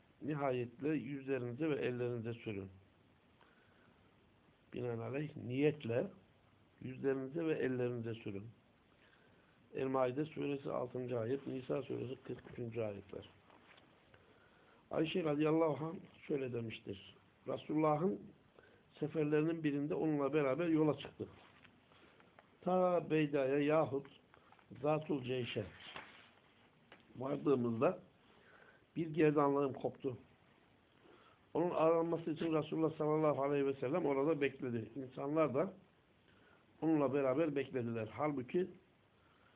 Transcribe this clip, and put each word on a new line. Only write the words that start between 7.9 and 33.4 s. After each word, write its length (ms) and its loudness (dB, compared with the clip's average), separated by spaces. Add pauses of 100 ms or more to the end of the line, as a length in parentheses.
sürün. 300 -8 (1300)
El-Maide 520 2
suresi 460 -4
altıncı 480 -4
ayet, 280 -4
Nisa 340 -4
suresi 420 -6
kırk 280 -12
üçüncü 300 -6
ayetler. 480 -8 (1600)
Ayşe 320 0
radıyallahu 640 2
anh 100 -6 (320)
şöyle 260 -2
demiştir. 600 -8 (320)
Resulullah'ın 760 0 (760)
seferlerinin 640 0
birinde 320 0
onunla 380 2
beraber 340 2
yola 300 6
çıktık. 320 -10 (1300)
Ta 480 4
Beyda'ya 500 4
yahut 480 2 (720)
Zatul 420 0
Ceyş'e 420 -4 (1500)
vardığımızda 840 2 (960)
bir 180 -4
gerdanlığım 600 4
koptu. 440 -4 (1400)
Onun 160 2
aranması 600 2
için 220 -2
Resulullah 440 0
sallallahu 460 2